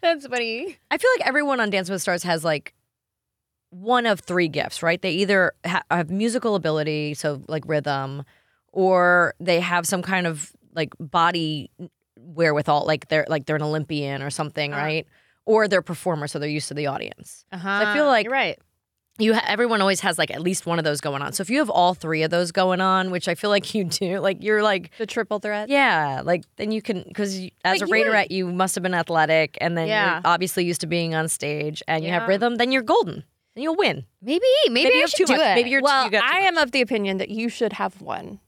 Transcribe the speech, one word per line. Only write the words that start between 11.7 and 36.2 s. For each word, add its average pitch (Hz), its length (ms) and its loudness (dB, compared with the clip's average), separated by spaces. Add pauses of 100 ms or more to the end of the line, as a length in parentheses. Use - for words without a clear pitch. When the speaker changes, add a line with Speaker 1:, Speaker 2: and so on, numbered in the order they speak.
Speaker 2:
wherewithal, 147 680 0
like, 156 220 -2
they're, 156 200 2
like, 151 180 -2
they're 156 100 -2
an 151 60 -2
Olympian 147 600 -4
or 143 80 -8
something, 147 420 -6
Speaker 1:
Uh-huh. 143 100 -4
Speaker 2:
right? 156 240 -4 (380)
Or 214 240 4
they're 190 140 2
performers, 156 500 -6
so 160 80 -6
they're 147 80 -4
used 151 200 -4
to 143 60 -10
the 147 140 -4
audience. - 640 -10
Speaker 1:
Uh-huh. 196 320 -4
Speaker 2:
So - 60 0
I 208 40 -2
feel 294 120 2
like 233 180 4
Speaker 1:
You're 233 80 -6
right. 247 260 -2 (600)
Speaker 2:
you 220 160 4
ha-, 220 120 0
everyone 226 340 0
always 196 200 2
has, 180 180 0
like, 160 140 0
at - 80 -8
least 180 260 -2
one 170 120 0
of 160 60 0
those 147 160 0
going 143 220 -4
on. 139 120 -6
So - 80 -4
if 180 80 -6
you 254 100 0
have 233 100 0
all 180 240 4
three 160 300 -2
of 156 80 0
those 175 180 0
going 185 300 2
on, 190 320 2
which 180 160 -4
I 170 80 0
feel 214 140 -4
like 202 240 0
you 208 100 0
do, 180 340 -4
like, 190 240 -2
you're, 214 200 0
like, 196 360 0
Speaker 3:
The 226 80 -6
triple 214 320 -4
threat? 208 300 -6
Speaker 2:
Yeah, 175 560 2
like, 170 200 0 (120)
then 208 160 -4
you 220 100 -4
can, 185 220 -6 (100)
'cause 196 220 -4
you, 185 140 -10 (140)
as 185 160 2
Speaker 3:
But 202 60 -2
Speaker 2:
a 226 100 2
Speaker 3:
you 220 80 4
Speaker 2:
Raiderette, 214 280 2
you 185 180 -2
must 180 240 0
have 190 80 -4
been 185 120 0
athletic, 160 680 2
and 170 180 0
then 165 100 0
Speaker 1:
Yeah. 208 260 2
Speaker 2:
you're 165 100 -6
obviously 175 400 2
used 175 160 -2
to 180 80 -6
being 165 260 -2
on 160 140 0
stage, 151 580 -4
and 160 180 -2
you 165 60 -4
have 175 120 0
Speaker 1:
Yeah. 233 60 -4
Speaker 2:
rhythm, 240 280 2
then 240 160 0
you're 262 100 0
golden. 226 400 0 (320)
Then 226 80 -10
you'll 320 140 -2
win. 185 280 0 (160)
Speaker 1:
Maybe, 311 240 -2 (220)
maybe 269 180 2
Speaker 2:
Maybe - 40 4
you 508 100 6
Speaker 1:
I - 40 4
Speaker 2:
have 339 80 0
Speaker 1:
should 605 80 -4
Speaker 2:
too 381 80 6
Speaker 1:
do 262 120 2
Speaker 2:
much. 320 80 4
Speaker 1:
it. 202 80 4
Speaker 2:
Maybe 240 160 2
you're 269 100 2
Speaker 3:
Well, 269 260 4
Speaker 2:
you 208 40 -4
got 208 180 2